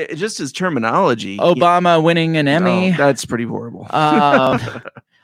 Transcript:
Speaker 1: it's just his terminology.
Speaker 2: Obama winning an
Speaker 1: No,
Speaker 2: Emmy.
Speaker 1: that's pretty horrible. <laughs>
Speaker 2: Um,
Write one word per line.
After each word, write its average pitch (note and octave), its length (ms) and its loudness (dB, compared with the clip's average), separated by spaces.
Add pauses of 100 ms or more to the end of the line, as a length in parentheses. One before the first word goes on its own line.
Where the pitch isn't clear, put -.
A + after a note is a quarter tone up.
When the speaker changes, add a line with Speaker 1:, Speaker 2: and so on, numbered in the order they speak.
(100)
Speaker 1:
it's D#3 100 -8
just G#3+ 180 -6
his C#3+ 140 -8
terminology. B2 840 0
Speaker 2:
Obama F3 640 2
winning E3 340 2
an D3 100 2
Speaker 1:
No, C#3 60 2
Speaker 2:
Emmy. F3+ 380 2
Speaker 1:
that's C#3+ 340 2
pretty A#2+ 200 -6
horrible. A2 440 -10
<laughs> - 60 -6
Speaker 2:
Um, C#3+ 640 2 (640)